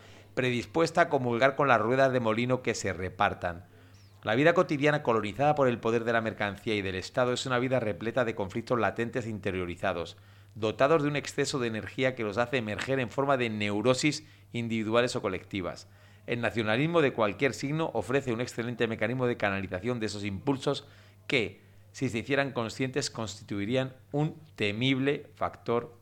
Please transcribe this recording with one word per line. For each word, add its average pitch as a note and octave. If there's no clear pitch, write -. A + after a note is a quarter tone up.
predispuesta C3+
a E3+
comulgar B2+
con C#3+
las A#2
ruedas C3
de B2+
molino A#2+
que A#2
se F#2+
repartan. F2+
La G#2+
vida D3
cotidiana D3
colonizada A2+
por C#3+
el A#2+
poder A2+
de A#2
la A2+
mercancía G#2
y G#2
del F#2
Estado B2
es B2
una B2+
vida B2+
repleta A2+
de A2
conflictos A2
latentes A2+
e A2+
interiorizados, F2+
dotados C3+
de D3
un D3
exceso C#3
de A#2+
energía B2+
que A#2
los G2+
hace A#2+
emerger A2
en A#2+
forma C#3
de B2
neurosis G#2+
individuales A#2
o A2
colectivas. F#2
El A#2+
nacionalismo A#2+
de C3+
cualquier A2+
signo D#3
ofrece B2
un A2+
excelente A#2
mecanismo A2+
de A#2+
canalización G2
de G#2+
esos G2+
impulsos C3
que, A2
si C3
se A2
hicieran C3+
conscientes, B2
constituirían A2+
un D3+
temible C3
factor A#2